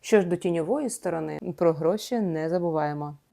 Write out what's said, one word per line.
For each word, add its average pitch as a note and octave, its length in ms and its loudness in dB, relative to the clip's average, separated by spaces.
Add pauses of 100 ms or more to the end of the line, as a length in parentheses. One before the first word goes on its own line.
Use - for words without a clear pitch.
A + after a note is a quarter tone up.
Що G#3+ 200 4
ж F3+ 60 0
до F3 100 0
тіньової F3+ 540 -2
сторони, D#3 480 -6 (180)
про E3+ 160 4
гроші F3+ 480 0
не D#3+ 280 0
забуваємо. D3+ 680 -2 (160)